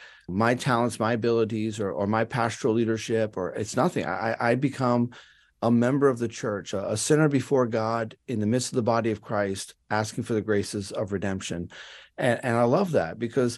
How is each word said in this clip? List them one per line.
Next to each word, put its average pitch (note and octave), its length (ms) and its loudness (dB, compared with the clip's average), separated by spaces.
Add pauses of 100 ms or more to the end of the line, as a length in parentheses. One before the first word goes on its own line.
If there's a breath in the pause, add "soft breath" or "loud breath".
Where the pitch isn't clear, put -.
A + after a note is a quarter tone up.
(300 loud breath)
my A2+ 240 4
talents, B2 460 0
my A2+ 140 2
abilities, A2 640 0
or, G2 120 -2
or D#2+ 140 -2
my A2 180 2
pastoral A#2 520 0
leadership, A2 600 0
or F2+ 180 -4
it's G#2+ 220 -6
nothing. C3 300 0
I, F#2+ 340 -2
I A#2+ 140 2
become B2 560 0 (540 loud breath)
a A#2 80 4
member C3 360 4
of B2 120 2
the A#2 80 -2
church, G#2+ 440 -6
a, G2 200 -4
a G#2+ 60 -2
sinner D#3 320 4
before C3 360 2
God A2+ 500 -2 (120)
in A#2 120 -2
the G#2 60 0
midst B2 260 0
of - 40 -6
the B2 80 0
body A#2 260 2
of G#2+ 120 -4
Christ, G2+ 520 -2 (160)
asking A2 340 -2
for A#2 100 -4
the G#2+ 80 0
graces G2+ 500 -2
of G2+ 220 -4
redemption. F#2 580 -4 (480 loud breath)
And, A#2+ 240 2
and A#2+ 140 0
I A#2+ 80 4
love E3+ 260 2
that F2 260 0
because A#2+ 400 0